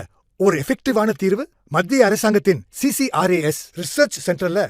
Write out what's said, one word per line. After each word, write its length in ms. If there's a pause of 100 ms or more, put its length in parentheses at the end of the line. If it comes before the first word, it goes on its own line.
(460)
ஒரு 180
எஃபெக்டிவான 460 (120)
தீர்வு 220 (320)
மத்திய 320
அரசாங்கத்தின் 560 (160)
சி 180
சி 80 (140)
ஆர் 160
ஏ 20 (120)
எஸ் 120 (200)
ரிசர்ச் 440
சென்டர்ல 440